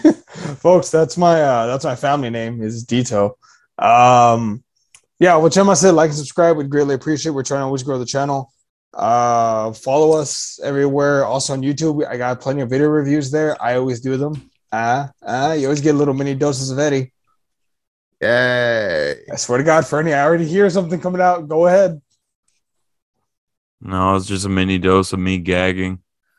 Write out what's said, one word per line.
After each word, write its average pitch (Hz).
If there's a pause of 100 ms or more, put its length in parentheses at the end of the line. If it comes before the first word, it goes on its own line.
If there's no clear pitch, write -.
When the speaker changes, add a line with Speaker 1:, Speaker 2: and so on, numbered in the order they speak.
(600)
Speaker 1:
Folks, 175
that's 160
my, 170
uh, 123
that's 131
my 131
family 139
name 117
is 113
Dito. 110 (460)
Um, 120 (560)
yeah, 175
what 160
Chema 196
said, 185
like 165
and 147
subscribe. 165
We'd 139
greatly 143
appreciate 156
it. -
We're 135
trying 139
to 135
always 135
grow 135
the 123
channel. 139 (420)
Uh, 117
follow 156
us -
everywhere. 143
Also 135
on 135
YouTube, 147
I 127
got 123
plenty 139
of 120
video 139
reviews 147
there. 151
I 120
always 127
do 131
them. 143 (220)
Uh, 120 (180)
uh, 135
you 139
always 143
get 151
little 143
mini 139
doses 135
of 131
Eddie. 139 (1080)
Speaker 2:
Yay. 113 (160)
Speaker 1:
I -
swear 123
to 139
God, 160
Fernie, 151
I 143
already 170
hear 190
something 175
coming 180
out. 180
Go 160
ahead. 180 (1800)
Speaker 3:
No, 95
it's 95
just 98
a 98
mini 95
dose 92
of 95
me 92
gagging. 92 (400)